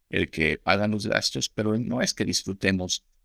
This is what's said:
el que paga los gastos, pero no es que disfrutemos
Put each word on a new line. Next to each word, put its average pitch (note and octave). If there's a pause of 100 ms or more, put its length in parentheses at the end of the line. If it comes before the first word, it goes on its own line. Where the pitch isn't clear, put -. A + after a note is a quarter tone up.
el F#2+
que D#2
paga G2
los G#2+
gastos, G#2+
pero G#2+
no B2
es -
que A2
disfrutemos F#2+ (200)